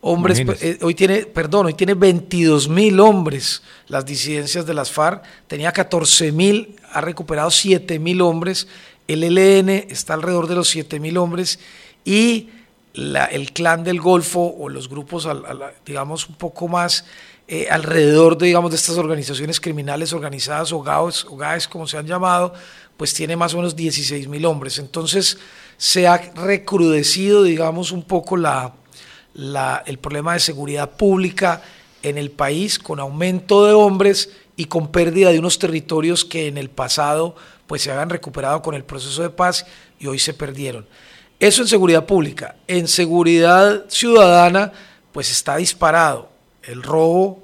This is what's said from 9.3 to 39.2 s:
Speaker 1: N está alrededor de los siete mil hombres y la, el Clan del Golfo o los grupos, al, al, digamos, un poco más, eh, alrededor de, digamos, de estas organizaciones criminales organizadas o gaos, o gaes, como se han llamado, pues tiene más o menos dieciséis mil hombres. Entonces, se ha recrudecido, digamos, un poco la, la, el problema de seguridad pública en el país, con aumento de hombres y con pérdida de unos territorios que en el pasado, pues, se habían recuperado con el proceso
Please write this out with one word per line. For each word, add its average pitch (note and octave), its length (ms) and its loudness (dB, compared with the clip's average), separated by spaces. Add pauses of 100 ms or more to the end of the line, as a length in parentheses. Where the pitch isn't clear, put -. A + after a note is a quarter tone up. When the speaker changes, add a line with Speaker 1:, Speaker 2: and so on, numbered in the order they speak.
Speaker 1:
N G3 280 0
está - 240 -8
alrededor E3+ 340 -2
de F3 100 -2
los F3 120 0
siete D#3 320 -6
mil D#3+ 160 -6
hombres F3 420 -4 (460)
y A3 460 0 (420)
la, C#3 320 -2
el C#3 280 -6
Clan E3+ 320 -2
del F3+ 140 -2
Golfo F3 600 0
o D3 100 -12
los C3 220 -12
grupos, D3 340 -10
al, D3+ 220 -8
al, C3+ 260 -14 (140)
digamos, C#3+ 420 -10
un D#3 60 -20
poco F3 340 -10
más, F3 380 -2 (420)
eh, E3 220 -6
alrededor D#3 680 4
de, E3+ 100 2
digamos, F3 240 2
de D#3+ 60 -4
estas E3 220 -2
organizaciones D3+ 600 -4
criminales D3+ 540 -6
organizadas D3 580 -6
o D#3+ 120 -6
gaos, D3+ 480 -2
o C#3+ 80 -18
gaes, D#3 280 -6
como E3 200 -12
se D3 100 -10
han D3+ 100 -10
llamado, F3+ 460 0 (440)
pues D3 180 -6
tiene D#3+ 220 -6
más E3+ 180 -2
o - 20 -4
menos F3 180 -4
dieciséis C#3+ 540 -6
mil D3 160 -8
hombres. D3 340 -4
Entonces, E3 600 -4 (380)
se F#3 300 2
ha F3 120 6
recrudecido, F#3+ 1200 2
digamos, E3 480 0
un F3+ 120 -8
poco F#3 340 -4
la, C3 380 -2 (600)
la, C3+ 520 -6
el C3+ 120 -12
problema D3 360 -6
de E3+ 60 -2
seguridad C#3+ 500 -4
pública F#3 720 0 (400)
en C#3+ 140 -6
el D3 140 -8
país, D3+ 480 -4
con D3 220 -10
aumento F#3 680 2
de G#3+ 60 6
hombres G3+ 580 4 (240)
y D#3+ 120 -6
con D#3 260 -4
pérdida F3 380 4
de E3 80 4
unos E3+ 200 -2
territorios E3 640 -2
que D#3+ 220 -8
en C#3+ 120 -8
el C3+ 120 -10
pasado, D3+ 640 -2 (320)
pues, D3+ 160 -8
se D3 80 -6
habían C#3+ 200 -6
recuperado D3 520 -6
con D#3 120 -6
el C3+ 100 -12
proceso C#3 380 -10